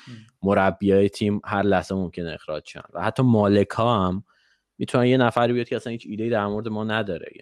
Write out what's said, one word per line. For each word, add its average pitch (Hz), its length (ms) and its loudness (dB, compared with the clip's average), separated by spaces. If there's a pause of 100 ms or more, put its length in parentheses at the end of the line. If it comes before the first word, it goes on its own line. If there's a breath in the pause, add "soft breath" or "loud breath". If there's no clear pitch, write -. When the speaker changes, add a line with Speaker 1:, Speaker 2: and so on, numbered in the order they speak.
Speaker 1:
مم. 120 60 -18 (280 loud breath)
Speaker 2:
مربیای 98 640 4
تیم 104 360 -2
هر 98 180 -2
لحظه 95 320 0
ممکنه 87 380 -6
اخراج 76 360 -10
شن 80 120 -18 (120)
و 87 100 -8
حتی 113 200 -2
مالکا 107 720 2 (120)
هم 92 160 -4 (560)
می‌تونن 123 280 0
یه 131 100 4
نفری 120 360 2
بیاد 120 160 -2
که 127 80 -4
اصلاً 117 140 -8
هیچ 117 160 -12
ایده‌ای 110 240 -6
در 104 160 0
مورد 107 220 -6
ما 107 140 -6
نداره. 107 440 -4 (140)